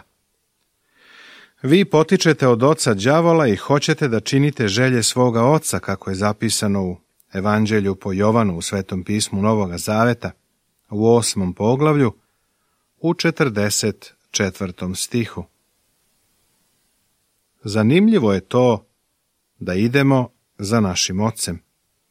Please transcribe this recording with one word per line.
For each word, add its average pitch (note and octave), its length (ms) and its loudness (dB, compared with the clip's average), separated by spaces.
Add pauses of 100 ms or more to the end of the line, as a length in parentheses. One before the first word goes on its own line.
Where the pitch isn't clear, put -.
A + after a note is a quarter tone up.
(1600)
"Vi E3+ 240 4
potičete D#3 640 2
od A#2+ 160 4
oca C#3 300 2
đavola D#3 540 2
i G2+ 80 2
hoćete D3 520 -2
da A2+ 120 -2
činite C#3 480 0
želje A#2+ 360 0
svoga A#2+ 400 2
oca", D3 360 0
kako - 300 -8
je F#2+ 60 -6
zapisano G#2 680 -2
u F2+ 140 -6 (360)
Evanđelju G#2 600 0
po G2 180 -8
Jovanu G#2 440 0
u F2 40 -10
Svetom F#2+ 420 -6
pismu G#2 380 -4
Novoga G2+ 360 -2
Zaveta, A2 540 -2 (580)
u G#2+ 180 -2
osmom G#2+ 460 2
poglavlju, C3 600 0 (840)
u E3+ 160 -2
četrdeset A2 1000 -2 (180)
četvrtom F#2 640 -6
stihu. A2 500 -6 (2250)
Zanimljivo A#2 680 2
je F#2 80 0
to B2 440 0 (760)
da F2+ 140 -6
idemo B2+ 560 2 (320)
za A2 180 0
našim F#2 400 -2
ocem. G#2+ 420 -6 (500)